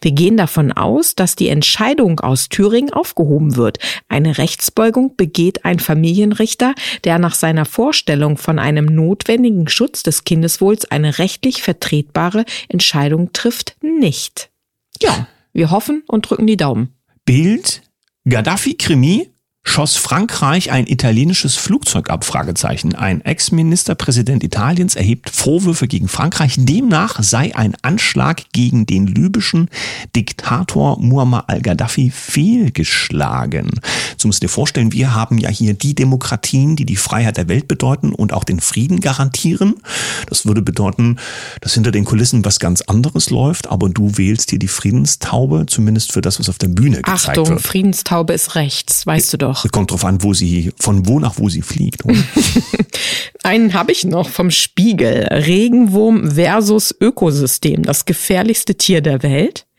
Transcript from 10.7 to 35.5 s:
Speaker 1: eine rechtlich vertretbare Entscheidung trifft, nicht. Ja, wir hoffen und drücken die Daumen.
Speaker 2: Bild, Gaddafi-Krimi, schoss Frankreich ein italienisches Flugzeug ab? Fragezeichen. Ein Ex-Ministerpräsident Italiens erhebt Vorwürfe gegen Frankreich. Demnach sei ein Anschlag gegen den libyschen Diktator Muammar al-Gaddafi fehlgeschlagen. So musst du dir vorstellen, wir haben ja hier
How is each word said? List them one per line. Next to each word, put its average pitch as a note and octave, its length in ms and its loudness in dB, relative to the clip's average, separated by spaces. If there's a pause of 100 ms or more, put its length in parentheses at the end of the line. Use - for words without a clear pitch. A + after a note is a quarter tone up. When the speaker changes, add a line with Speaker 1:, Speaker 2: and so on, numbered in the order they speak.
Speaker 1:
eine D3+ 280 0
rechtlich G3 440 -2
vertretbare E3+ 800 -2 (240)
Entscheidung D#3+ 640 0
trifft, - 500 -6
nicht. D4+ 680 -2 (500)
Ja, - 260 0 (260)
wir D#3+ 180 0
hoffen D4 360 -2
und A3 220 -2
drücken - 180 0
die A3 100 4
Daumen. B2+ 340 -2 (340)
Speaker 2:
Bild, F3 580 0 (460)
Gaddafi-Krimi, D#3+ 1000 0 (380)
schoss - 280 0
Frankreich F3 760 0
ein B2+ 160 0
italienisches C3 680 2
Flugzeug - 520 -2
ab? - 160 -4
Fragezeichen. D2 680 -4
Ein F#2+ 280 -2
Ex-Ministerpräsident D#3+ 1200 0
Italiens E3+ 500 0
erhebt A2 340 0
Vorwürfe E3 600 0
gegen F#2 180 -2
Frankreich. D3 500 0
Demnach F#3+ 640 2
sei - 360 0
ein G#3+ 260 0
Anschlag D#3+ 720 0
gegen A#2+ 340 2
den F#2+ 220 2
libyschen E3+ 600 0 (460)
Diktator C#3 880 -2
Muammar B2+ 480 2
al-Gaddafi A#2+ 680 0
fehlgeschlagen. D#2 1700 -2 (360)
So - 120 0
musst G#2 120 0
du F#2 60 -2
dir F2 60 -2
vorstellen, - 400 0
wir C3 220 0
haben A2+ 220 0
ja G#2+ 120 0
hier G#2+ 260 0